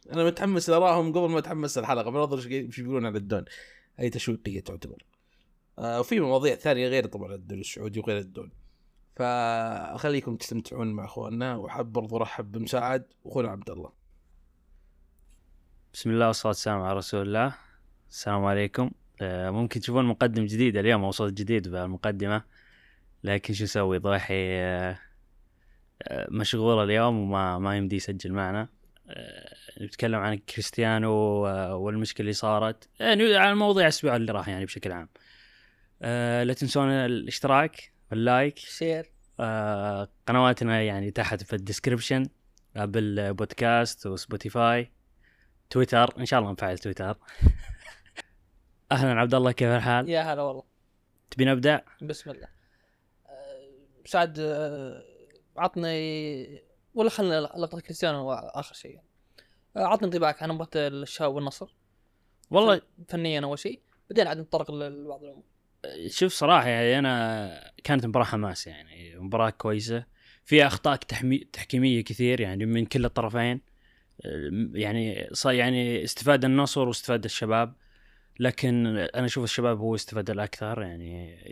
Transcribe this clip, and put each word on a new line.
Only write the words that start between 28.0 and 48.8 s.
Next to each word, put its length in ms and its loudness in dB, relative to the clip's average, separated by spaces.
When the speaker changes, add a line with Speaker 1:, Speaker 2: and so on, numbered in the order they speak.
Speaker 2:
معنا. 360 -4
آه، 480 -18
نتكلم 400 -2
عن 180 0
كريستيانو، 1080 0
آه، 300 -2
والمشكلة 440 -4
اللي 120 -2
صارت، 560 0
آه، 140 4
نو-، 220 6
عن 200 6
مواضيع 280 4
الأسبوع 320 2
اللي 160 -2
راح 160 -4
يعني 160 -4
بشكل 280 -8
عام. 160 -10
آه، 400 0
لا 100 0
تنسون 360 0
الاشتراك، 1040 0
اللايك، 460 2
Speaker 3:
شير. 540 -4
Speaker 2:
آه، 680 -2
قنواتنا 560 4
يعني 280 -2
تحت 320 -4
في 100 -8
الديسكريبشن، 760 -2
أبل 580 -2
بودكاست 720 0
وسبوتيفاي، 880 0
تويتر، 480 4
إن 80 -4
شاء 140 4
الله 120 0
نفعل 260 -4
تويتر. 440 -6
<laughs> 1700 -2